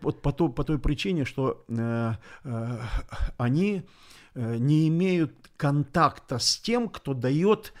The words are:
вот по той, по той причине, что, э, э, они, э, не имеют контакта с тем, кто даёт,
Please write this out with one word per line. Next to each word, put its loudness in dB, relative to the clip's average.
вот -4
по 2
той, 2
по -2
той 0
причине, 0
что, -2
э, -2
э, -6
они, 2
э, -4
не 4
имеют 2
контакта 0
с 0
тем, -2
кто -6
даёт, 2